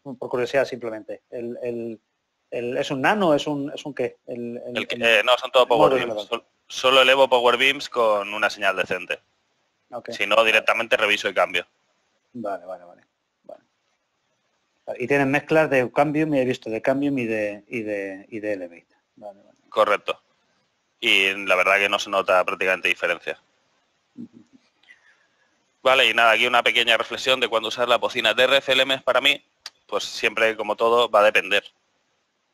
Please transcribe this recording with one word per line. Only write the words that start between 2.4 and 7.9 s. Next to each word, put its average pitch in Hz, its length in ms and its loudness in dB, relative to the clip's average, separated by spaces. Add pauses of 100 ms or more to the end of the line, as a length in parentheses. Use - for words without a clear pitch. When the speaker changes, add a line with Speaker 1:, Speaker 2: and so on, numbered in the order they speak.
Speaker 1:
el, 123 200 -6
¿es 143 140 -6
un 135 100 -4
nano? 175 340 2
¿Es 139 120 -4
un, 147 260 -6
es - 120 -16
un 143 80 -12
qué? 123 240 -6 (100)
El, 120 400 -10
el, 120 100 -8
Speaker 2:
El 107 100 -6
que, - 80 -8
Speaker 1:
el, 120 80 -6
Speaker 2:
eh, 113 200 4
no, 123 140 4
son 127 140 0
todo 127 120 6
Speaker 1:
el 120 60 2
modo 117 100 4
Speaker 2:
Power 135 140 6
Speaker 1:
de 131 60 0
Speaker 2:
Beams. 120 140 -4
Speaker 1:
elevador. 104 160 -8
Speaker 2:
Sol-, 117 160 -8 (220)
solo 131 340 4
elevo 131 280 6
Power 120 280 4
Beams 139 320 0
con 104 440 0